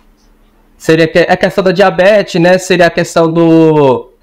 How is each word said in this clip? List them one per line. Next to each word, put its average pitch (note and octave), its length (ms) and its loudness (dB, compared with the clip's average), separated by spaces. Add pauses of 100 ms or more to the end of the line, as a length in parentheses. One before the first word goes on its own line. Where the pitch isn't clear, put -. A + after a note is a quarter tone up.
(760)
Seria D#3+ 300 0
que, F3 120 -2
a E3+ 160 0
questão F#3+ 280 -4
da F#3 100 0
diabetes, F#3 680 0
né? F3+ 160 2
Seria F3+ 300 0
a - 20 0
questão E3 420 -2
do, D#3+ 800 0 (100)